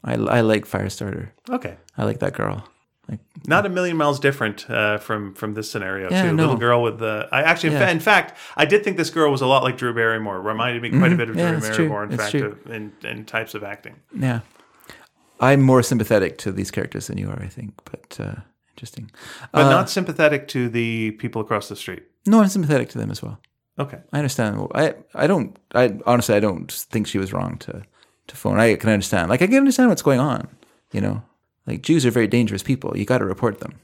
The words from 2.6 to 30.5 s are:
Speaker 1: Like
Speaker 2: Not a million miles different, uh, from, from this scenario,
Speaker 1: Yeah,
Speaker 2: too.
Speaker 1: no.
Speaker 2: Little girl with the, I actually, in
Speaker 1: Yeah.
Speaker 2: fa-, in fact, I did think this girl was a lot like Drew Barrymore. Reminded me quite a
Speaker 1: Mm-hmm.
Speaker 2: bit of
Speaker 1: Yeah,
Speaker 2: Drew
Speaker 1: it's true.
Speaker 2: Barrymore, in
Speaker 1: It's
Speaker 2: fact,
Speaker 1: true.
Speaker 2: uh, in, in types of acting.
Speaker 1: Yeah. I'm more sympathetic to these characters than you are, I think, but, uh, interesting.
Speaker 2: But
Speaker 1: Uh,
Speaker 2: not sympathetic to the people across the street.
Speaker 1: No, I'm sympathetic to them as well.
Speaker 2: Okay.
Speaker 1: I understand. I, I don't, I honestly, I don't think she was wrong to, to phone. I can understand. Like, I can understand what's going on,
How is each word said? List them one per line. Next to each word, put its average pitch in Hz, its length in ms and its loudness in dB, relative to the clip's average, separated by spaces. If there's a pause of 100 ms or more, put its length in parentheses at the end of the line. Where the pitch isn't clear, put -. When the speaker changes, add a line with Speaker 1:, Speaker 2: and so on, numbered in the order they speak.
Speaker 1:
Like 107 120 -10 (260)
Speaker 2:
Not 180 180 0
a 202 60 -4
million 180 260 -2
miles 147 240 0
different, 135 480 -2
uh, 107 300 0
from, 104 360 -6
from 107 200 -8
this 107 160 -8
scenario, 95 400 -6
Speaker 1:
Yeah, 185 140 2
Speaker 2:
too. 170 100 2
Speaker 1:
no. 160 80 2
Speaker 2:
Little 127 160 2
girl 120 240 4
with 110 160 -2
the, 110 340 -4
I 135 100 2
actually, 165 280 2
in 151 100 0
Speaker 1:
Yeah. 190 60 4
Speaker 2:
fa-, 180 60 2
in 160 80 -2
fact, 185 360 2 (200)
I 151 100 4
did 208 180 2
think 196 140 -2
this 160 120 -2
girl 156 200 2
was 131 100 0
a 131 60 0
lot 131 160 6
like 127 160 -2
Drew 120 160 -2
Barrymore. 110 480 -2
Reminded 117 400 -4
me 117 80 -6
quite 131 100 4
a 175 80 6
Speaker 1:
Mm-hmm. 175 80 4
Speaker 2:
bit 117 140 -2
of 110 60 -6
Speaker 1:
Yeah, 170 140 0
Speaker 2:
Drew - 80 -2
Speaker 1:
it's 110 100 -4
true. 110 80 -2 (120)
Speaker 2:
Barrymore, 104 160 -4
in 104 80 -8
Speaker 1:
It's 117 100 -4
Speaker 2:
fact, 104 100 -2
Speaker 1:
true. 120 260 -4 (100)
Speaker 2:
uh, 117 40 -12
in, 107 200 -12 (120)
in 113 200 -10
types 110 300 -6
of 104 100 -10
acting. 101 300 -14 (200)
Speaker 1:
Yeah. 123 260 -2 (1000)
I'm 139 220 6
more 131 200 8
sympathetic 107 560 2
to 101 140 -6
these 95 180 -6
characters - 360 -8
than 95 120 -8
you 98 120 -6
are, 95 120 -8
I 95 40 -10
think, - 280 -14 (160)
but, - 300 -18
uh, - 140 -8 (400)
interesting. - 360 -16 (420)
Speaker 2:
But 151 140 6
Speaker 1:
Uh, 139 40 8
Speaker 2:
not 170 180 4
sympathetic 151 600 0
to 123 200 -2
the 113 440 -2
people 110 280 -8
across 107 280 -4
the 98 80 -12
street. - 260 -12 (240)
Speaker 1:
No, 220 160 8
I'm 196 60 6
sympathetic 151 420 2
to - 80 -8
them 107 120 -4
as 104 120 -8
well. 107 180 -12 (380)
Speaker 2:
Okay. 139 200 -8 (140)
Speaker 1:
I 135 60 -4
understand. 113 420 -2 (140)
I, 156 200 2 (200)
I 131 140 0
don't, 170 280 0 (180)
I 120 300 4
honestly, 117 300 4
I 104 60 4
don't 92 320 -2
think - 340 -4
she - 120 -4
was 95 140 -4
wrong 92 260 -4
to, - 240 -12 (440)
to - 100 -20
phone. 101 220 0
I 110 160 6
can 110 160 0
understand. 95 400 0
Like, 127 100 2
I 180 60 4
can 240 100 4
understand 262 320 4
what's 185 140 2
going 135 180 4
on, 135 280 -2 (440)